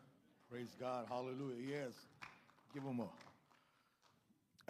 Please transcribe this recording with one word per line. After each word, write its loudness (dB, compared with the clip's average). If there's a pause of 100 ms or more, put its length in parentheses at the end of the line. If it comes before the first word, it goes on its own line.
(500)
Praise -4
God. 2
Hallelujah. 2 (100)
Yes. 2 (840)
Give -2
him 4
a, 4 (1600)